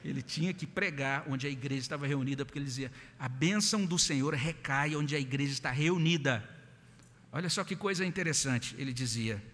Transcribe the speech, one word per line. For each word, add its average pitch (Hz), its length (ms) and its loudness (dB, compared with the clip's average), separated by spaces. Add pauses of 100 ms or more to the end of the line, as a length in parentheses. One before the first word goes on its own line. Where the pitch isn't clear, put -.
Ele 139 200 -4
tinha 165 300 -2
que 175 120 -8
pregar 143 600 -2
onde 135 180 -2
a 143 60 0
igreja 135 300 -4
estava 139 260 -4
reunida, 139 360 0
porque 139 140 -8
ele 143 80 -4
dizia: 131 260 -6 (280)
"A 131 100 -2
bênção 196 560 2
do 175 140 2
Senhor 147 340 2
recai 147 600 0
onde 147 200 0
a 151 40 2
igreja 139 320 0
está 135 180 -4
reunida." 151 760 4 (880)
Olha 165 180 -2
só 190 140 0
que 190 120 -2
coisa 190 280 0
interessante, 156 760 0
ele 135 120 -4
dizia. 113 520 -2 (100)